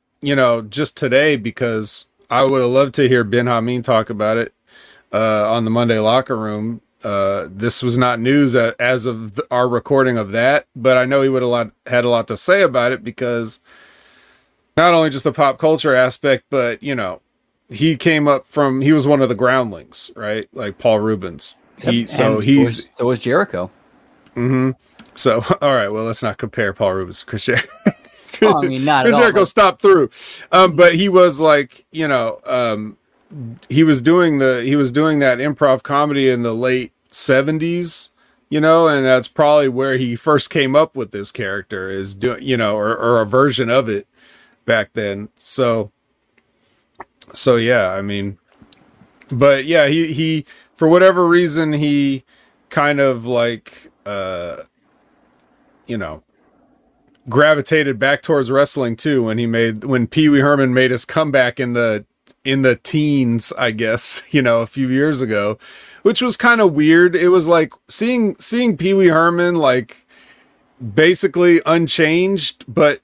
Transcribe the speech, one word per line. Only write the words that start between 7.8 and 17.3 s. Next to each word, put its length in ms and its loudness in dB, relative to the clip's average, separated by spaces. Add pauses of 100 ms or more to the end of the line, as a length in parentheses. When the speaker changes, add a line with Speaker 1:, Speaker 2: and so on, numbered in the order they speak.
Speaker 1:
was 160 -2
not 200 0
news 360 2
a-, 240 0
as 260 -2
of 300 -10
th-, 160 -8
our 160 0
recording 500 -2
of 140 -6
that, 340 0 (100)
but 220 2
I 80 2
know 160 0
he 80 2
would 140 -2
have 80 -2
lot, 200 -4 (140)
had 180 0
a 60 0
lot 200 0
to 80 -8
say 260 2
about 280 0
it, 120 -8
because 560 -8 (1160)
not 200 4
only 160 2
just 120 -8
the 80 -2
pop 280 0
culture 340 0
aspect, 560 0
but, 320 -4
you 140 -8
know, 260 -8 (480)